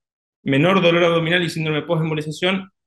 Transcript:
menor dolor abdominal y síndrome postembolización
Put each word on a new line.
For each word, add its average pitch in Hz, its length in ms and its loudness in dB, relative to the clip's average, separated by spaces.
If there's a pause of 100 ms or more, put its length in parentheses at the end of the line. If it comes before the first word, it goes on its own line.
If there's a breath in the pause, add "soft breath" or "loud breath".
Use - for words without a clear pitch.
(440)
menor 156 380 2
dolor 170 220 4
abdominal 170 400 0
y 165 60 -2
síndrome 156 320 -4
postembolización 160 920 -4 (160)